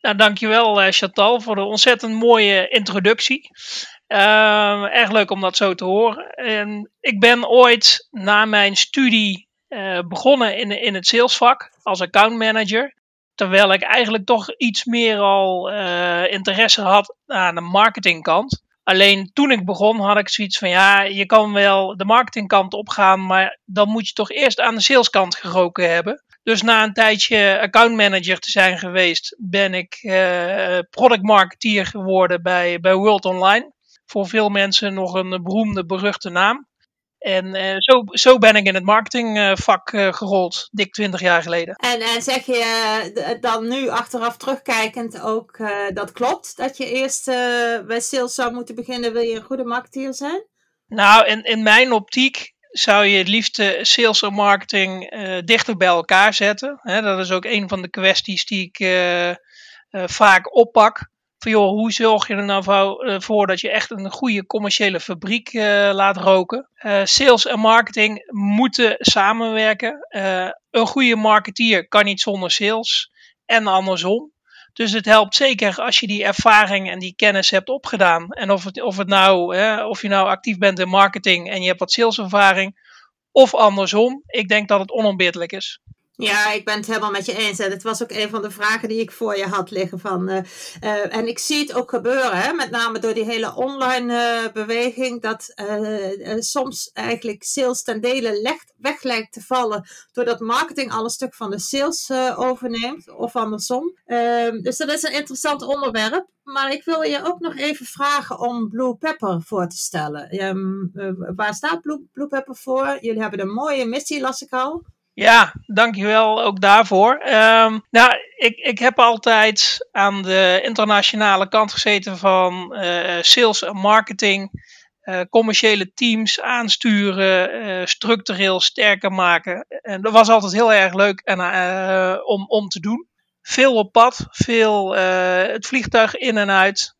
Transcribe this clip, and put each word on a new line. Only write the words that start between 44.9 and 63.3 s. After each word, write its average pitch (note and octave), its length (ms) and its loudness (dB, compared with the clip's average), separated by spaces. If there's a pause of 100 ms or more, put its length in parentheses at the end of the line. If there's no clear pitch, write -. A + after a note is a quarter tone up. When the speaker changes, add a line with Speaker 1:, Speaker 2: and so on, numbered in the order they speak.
Speaker 2:
ook, A3 360 -6
eh, G#3+ 100 -8 (260)
dat F3+ 180 -8
klopt? - 460 -6
Dat C4+ 200 -8
je - 140 -8
eerst, C4 360 -4
eh, C4 80 -2 (520)
bij A#3 120 -4
sales B3 340 -6
zou A#3+ 200 -4
moeten A#3+ 220 -12
beginnen, A#3+ 380 -8
wil A#3 80 -2
je A3+ 140 -2
een A3 80 -12
goede C4 220 -8
marketeer C4 480 -8
zijn? D#4+ 300 -8 (440)
Speaker 1:
Nou, G#3 380 6
in, G#3+ 180 -2
in A3 200 -2
mijn A#3 280 6
optiek B3 600 -2 (180)
zou G#3 360 2
je G3+ 120 4
het F#3 100 2
liefst, G#3+ 320 -2
eh, G3+ 240 -2
sales A3 380 2
en G3+ 120 -4
marketing, G3 760 -2
eh, F#3+ 360 -8
dichter A3 320 0
bij F#3 100 4
elkaar F#3 460 4
zetten. G#3+ 480 -2
Hè, G#3 200 -2
dat G3 180 -2
is F#3 120 -4
ook F#3 140 -2
een G#3 240 -4
van F#3+ 120 -6
de F3+ 80 -12
kwesties F#3+ 560 -2
die F#3+ 220 -6
ik, - 120 -20
eh, F3+ 500 0
eh, F3+ 60 -6 (540)
vaak F#3+ 640 2
oppak. A3+ 560 4 (260)
Van, A3 140 -6
joh, G3+ 180 4
hoe G#3+ 220 -2
zorg A3 360 2
je G#3+ 60 -4
er G3+ 120 -4
nou G3 180 -2
voor, G3 420 0
eh, G3 140 -4
voor G#3 280 0